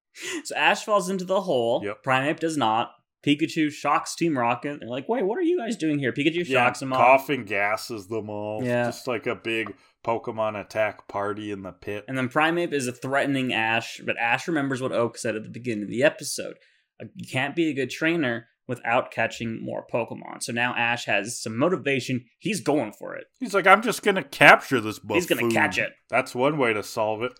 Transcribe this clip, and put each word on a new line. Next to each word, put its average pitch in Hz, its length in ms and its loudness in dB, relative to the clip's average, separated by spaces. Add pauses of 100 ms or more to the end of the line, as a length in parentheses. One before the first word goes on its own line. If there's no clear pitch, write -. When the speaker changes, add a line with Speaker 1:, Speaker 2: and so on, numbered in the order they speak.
(440)
Speaker 1:
So 131 120 -8
Ash 156 280 4
falls 202 260 2
into 180 160 -4
the 190 160 0
hole. 120 420 2
Speaker 2:
Yep. 101 180 -6
Speaker 1:
Primeape 135 380 2
does 160 160 -2
not. 113 340 2 (320)
Pikachu 151 480 2
shocks 151 440 0
Team 165 240 0
Rocket. 127 420 0
They're - 80 -12
like, 131 220 -6
"Wait, 226 160 0
what 220 120 -2
are 370 40 0
you 339 160 2
guys 233 180 -4
doing 156 220 0
here?" 135 120 0
Pikachu 160 380 0
Speaker 2:
Yeah, 127 160 4
Speaker 1:
shocks 127 160 0
him 135 120 -6
all. 131 60 2
Speaker 2:
coughing 131 460 6
gases 101 640 -2
them 107 220 -6
all. 107 340 -6
Speaker 1:
Yeah. 120 200 0
Speaker 2:
Just 117 220 -6
like 120 200 -2
a 117 80 0
big 110 400 -4 (300)
Pokemon 110 540 -2
attack 107 480 -2
party 104 440 -4
in 98 140 -6
the 90 80 -10
pit. 104 360 -10
Speaker 1:
And 131 80 -4
then 127 140 -2
Primeape 165 420 2
is 131 160 -2 (140)
threatening 135 500 0
Ash, 113 540 0
but 117 120 -2
Ash 117 300 0
remembers 139 320 0
what 127 120 -4
Oak 117 260 0
said 110 180 -2
at 110 60 -6
the 113 80 -14
beginning 113 340 -6
of 104 60 -8
the 113 120 0
episode. - 520 0 (440)
Uh, 113 160 -14
you 120 160 -14
can't 135 240 -2
be 165 140 2
a 139 60 -2
good 127 160 -2
trainer 151 580 -2 (180)
without 123 440 0
catching 113 520 -4
more 113 300 -8
Pokemon. 113 500 -6
So 127 100 -6
now 120 240 0
Ash 120 280 0
has 107 380 -2
some 113 160 -6
motivation. 135 680 0 (140)
He's 180 240 -4
going 139 300 0
for 90 240 -12
it. - 100 -12 (120)
Speaker 2:
He's 240 140 -6
like, 170 140 4
"I'm 196 160 8
just 208 200 -2
gonna 190 220 2
capture 147 560 6
this 107 180 -4
buffoon." 104 180 -2
Speaker 1:
He's 180 100 0
gonna 117 260 0
catch 135 240 2
it. 107 160 -2 (160)
Speaker 2:
That's 131 260 -2
one 139 220 2
way 120 160 4
to 104 100 -2
solve 110 400 -2
it. 123 180 -4